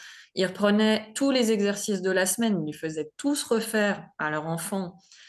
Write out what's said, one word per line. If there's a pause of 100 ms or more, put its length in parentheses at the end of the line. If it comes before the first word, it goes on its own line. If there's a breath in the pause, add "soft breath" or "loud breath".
(340 loud breath)
Ils
reprenaient
tous
les
exercices
de
la
semaine,
ils
les
faisaient
tous
refaire (140)
à
leur
enfant (300 loud breath)